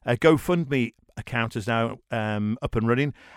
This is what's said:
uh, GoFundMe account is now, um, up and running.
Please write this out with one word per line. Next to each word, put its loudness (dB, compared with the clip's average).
uh, 2
GoFundMe 2
account -4
is -6
now, 0
um, -2
up -6
and 0
running. 0